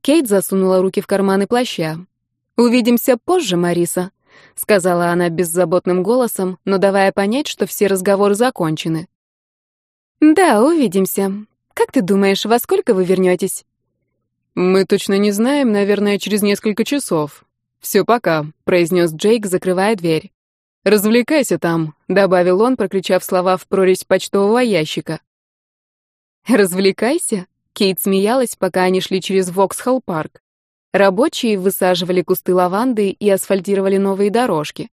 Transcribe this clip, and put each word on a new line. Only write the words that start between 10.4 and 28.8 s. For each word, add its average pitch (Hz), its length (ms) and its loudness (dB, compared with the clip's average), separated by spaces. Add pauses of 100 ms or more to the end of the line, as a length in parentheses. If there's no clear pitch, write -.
увидимся. 196 720 0 (400)
Как - 200 -2
ты 254 100 2
думаешь, 196 420 2
во 226 140 2
сколько 370 360 0
вы 185 100 2
вернётесь?» 185 600 0 (920)
«Мы 185 300 0
точно 196 320 0
не 208 120 2
знаем, 247 400 0
наверное, 202 480 0
через 202 240 -2
несколько 208 420 -2
часов. 170 600 -4 (340)
Всё, - 260 0
пока», — 165 420 0 (180)
произнёс 175 480 2
Джейк, 208 340 0
закрывая 185 480 -2
дверь. 165 380 -4 (500)
«Развлекайся 214 800 2
там», — 165 340 -2 (140)
добавил 185 520 2
он, 247 160 2
прокричав 190 460 -2
слова 185 340 0
в - 120 -14
прорезь 190 360 0
почтового 202 540 0
ящика. 165 600 -2 (1300)
«Развлекайся?» — 196 1000 0 (260)
Кейт 190 280 0
смеялась, 208 560 0
пока 185 260 -2